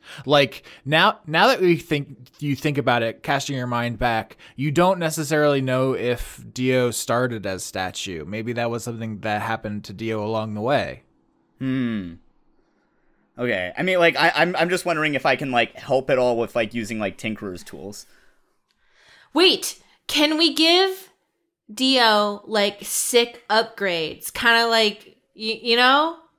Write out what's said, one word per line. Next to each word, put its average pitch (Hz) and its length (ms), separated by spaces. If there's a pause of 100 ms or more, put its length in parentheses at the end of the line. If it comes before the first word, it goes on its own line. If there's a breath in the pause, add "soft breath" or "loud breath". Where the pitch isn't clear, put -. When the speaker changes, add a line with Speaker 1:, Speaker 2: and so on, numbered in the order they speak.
(280 loud breath)
Speaker 1:
Like, 143 340 (240 loud breath)
now, 170 400
now 165 220
that 254 120
we 175 160
think, 143 600
you 143 180
think 147 220
about 120 240
it, 113 220
casting 139 320
your 123 100
mind 120 320
back, 113 400 (200 loud breath)
you 139 120
don't 175 300
necessarily 151 600
know 131 360
if 120 440 (140)
Dio 127 380
started 117 560
as 95 160
statue. 92 600
Maybe 110 280
that 117 160
was 117 140
something 110 380
that 107 200
happened 107 440
to 104 80
Dio 110 300
along 110 300
the 104 80
way. 107 400 (560)
Speaker 2:
Hmm. 117 560 (1300)
Okay. 95 360
I 123 60
mean, 185 160
like, 170 200
I, 160 180
I'm, 175 200
I'm 170 140
just 180 160
wondering 156 300
if 131 100
I 131 100
can, 135 160
like, 117 240
help 135 360
at 127 80
all 123 180
with, 113 180
like, 113 200
using, 110 240
like, 101 180
Tinkerer's 104 460
tools. 95 420 (1300 soft breath)
Speaker 3:
Wait, 320 480 (260 soft breath)
can 302 300
we 320 160
give 359 540 (640)
Dio, 214 760
like, 202 360
sick - 680
upgrades? 190 840
Kinda 233 320
like, 226 520 (180)
y-, 220 260
you 233 160
know? 285 400 (220)